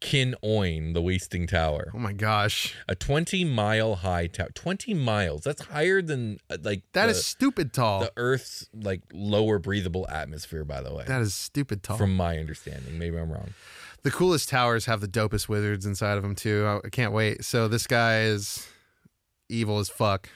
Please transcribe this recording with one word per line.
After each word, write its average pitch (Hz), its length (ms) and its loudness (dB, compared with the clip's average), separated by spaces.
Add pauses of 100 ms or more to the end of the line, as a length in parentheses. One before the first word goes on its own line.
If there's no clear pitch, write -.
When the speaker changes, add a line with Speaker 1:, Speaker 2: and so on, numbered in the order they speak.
Speaker 1:
Kin 127 420 2
Oin, 90 500 2
the 85 80 2
Wasting 90 460 0
Tower. 78 460 0
Speaker 2:
Oh 107 60 -10
my 107 120 -4
gosh. 104 640 0 (140)
Speaker 1:
A - 60 -2
twenty 170 500 0
mile 110 500 2
high 87 320 0
tower. - 260 -4
Twenty 196 400 -4
miles. 104 500 2
That's 147 240 -4
higher 185 340 2
than, 123 380 -4 (100)
uh, 82 120 -6
like, 101 200 -2 (100)
Speaker 2:
That 196 140 4
Speaker 1:
the, 226 60 6
Speaker 2:
is - 140 0
stupid 220 460 0
tall. 104 300 2
Speaker 1:
the - 160 -2
Earth's, 127 560 -2
like, 98 280 -4 (120)
lower 104 460 2
breathable 92 500 -2
atmosphere, 76 560 -8
by 71 160 -6
the 65 120 -8
way. 71 140 -8
Speaker 2:
That 131 140 0
is 101 120 0
stupid - 500 -4
tall. 104 140 -6
Speaker 1:
From 95 200 4
my 85 220 2
understanding. 73 600 -8
Maybe 85 180 -4
I'm 82 140 -4
wrong. 101 220 -8 (480)
Speaker 2:
The 139 100 0
coolest 175 380 2
towers 120 380 4
have 113 120 2
the 104 80 -4
dopest 107 400 0
wizards 104 380 0
inside 104 320 0
of 98 80 -2
'em, 101 100 -4
too. 104 320 2
I, 104 200 0
I - 20 -12
can't 107 240 0
wait. 110 320 2
So 113 240 2
this 113 180 0
guy 113 360 4
is 107 440 -2 (800)
evil 107 320 0
as 101 80 0
fuck. 101 480 0